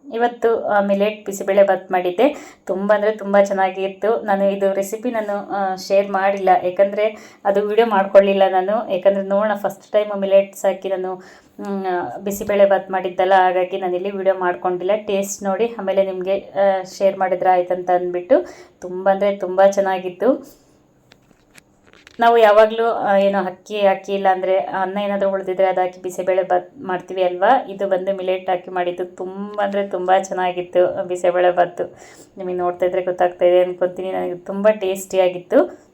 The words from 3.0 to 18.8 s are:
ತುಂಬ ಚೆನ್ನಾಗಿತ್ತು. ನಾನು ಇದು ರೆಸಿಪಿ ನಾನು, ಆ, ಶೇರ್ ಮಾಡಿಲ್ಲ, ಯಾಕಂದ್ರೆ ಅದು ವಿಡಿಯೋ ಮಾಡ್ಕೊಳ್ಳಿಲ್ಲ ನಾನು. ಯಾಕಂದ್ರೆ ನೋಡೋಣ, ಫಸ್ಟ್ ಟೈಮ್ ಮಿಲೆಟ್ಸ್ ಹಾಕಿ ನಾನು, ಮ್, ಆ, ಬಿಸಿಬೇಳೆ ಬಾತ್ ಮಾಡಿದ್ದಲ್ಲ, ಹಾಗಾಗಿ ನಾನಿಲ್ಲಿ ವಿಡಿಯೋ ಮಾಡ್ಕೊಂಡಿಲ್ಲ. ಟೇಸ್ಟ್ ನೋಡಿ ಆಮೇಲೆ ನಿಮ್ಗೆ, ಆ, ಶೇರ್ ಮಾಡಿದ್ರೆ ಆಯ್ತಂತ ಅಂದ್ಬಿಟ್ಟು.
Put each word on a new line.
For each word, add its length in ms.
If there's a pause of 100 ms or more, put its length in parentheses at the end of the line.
ತುಂಬ 280
ಚೆನ್ನಾಗಿತ್ತು. 760
ನಾನು 220
ಇದು 280
ರೆಸಿಪಿ 380
ನಾನು, 400
ಆ, 240
ಶೇರ್ 360
ಮಾಡಿಲ್ಲ, 380 (140)
ಯಾಕಂದ್ರೆ 540 (280)
ಅದು 220
ವಿಡಿಯೋ 200
ಮಾಡ್ಕೊಳ್ಳಿಲ್ಲ 640
ನಾನು. 420
ಯಾಕಂದ್ರೆ 300
ನೋಡೋಣ, 320
ಫಸ್ಟ್ 380
ಟೈಮ್ 280
ಮಿಲೆಟ್ಸ್ 440
ಹಾಕಿ 240
ನಾನು, 260 (460)
ಮ್, 260
ಆ, 320
ಬಿಸಿಬೇಳೆ 480
ಬಾತ್ 240
ಮಾಡಿದ್ದಲ್ಲ, 440
ಹಾಗಾಗಿ 460
ನಾನಿಲ್ಲಿ 300
ವಿಡಿಯೋ 240
ಮಾಡ್ಕೊಂಡಿಲ್ಲ. 560 (160)
ಟೇಸ್ಟ್ 360
ನೋಡಿ 360
ಆಮೇಲೆ 260
ನಿಮ್ಗೆ, 340
ಆ, 440 (160)
ಶೇರ್ 200
ಮಾಡಿದ್ರೆ 320
ಆಯ್ತಂತ 400
ಅಂದ್ಬಿಟ್ಟು. 560 (340)